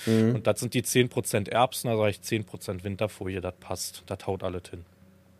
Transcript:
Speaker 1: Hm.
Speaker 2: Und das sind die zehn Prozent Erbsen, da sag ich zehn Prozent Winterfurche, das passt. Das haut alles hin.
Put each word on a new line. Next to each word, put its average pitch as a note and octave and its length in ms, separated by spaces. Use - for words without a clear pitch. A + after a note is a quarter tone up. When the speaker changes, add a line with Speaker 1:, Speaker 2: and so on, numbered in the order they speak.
Speaker 1:
Hm. A2+ 280
Speaker 2:
Und A#2 140
das G#2+ 120
sind A#2+ 140
die B2 80
zehn B2 280
Prozent A2 400
Erbsen, B2 420
da A2 60
sag G#2+ 120
ich - 140
zehn A2 220
Prozent F#2 380
Winterfurche, G2 580
das F2+ 180
passt. - 480
Das - 180
haut F#2+ 160
alles F2+ 300
hin. F2 140